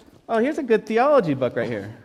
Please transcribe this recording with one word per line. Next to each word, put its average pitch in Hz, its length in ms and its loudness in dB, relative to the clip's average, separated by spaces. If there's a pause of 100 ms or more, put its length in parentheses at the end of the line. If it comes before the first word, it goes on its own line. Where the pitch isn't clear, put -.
(300)
oh, 226 80 0
here's 277 220 0
a 302 40 -4
good 220 220 0
theology 226 480 2
book 123 220 -2
right 117 120 -2
here. 110 380 -8